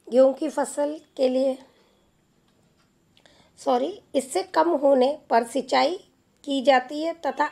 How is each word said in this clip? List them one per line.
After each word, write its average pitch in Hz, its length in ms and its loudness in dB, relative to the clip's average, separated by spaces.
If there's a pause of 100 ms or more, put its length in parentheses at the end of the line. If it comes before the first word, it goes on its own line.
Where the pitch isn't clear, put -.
गेहूं 262 260 4
की 294 160 -6
फसल 294 500 -4 (180)
के 262 120 0
लिए, 262 280 -2 (2000)
sorry, 277 420 -2 (140)
इससे 349 280 -2
कम 320 260 0
होने 277 420 2 (180)
पर 240 140 2
सिंचाई 269 540 -2 (460)
की 277 180 -4
जाती 262 420 2
है 330 100 -2
तथा 294 380 -4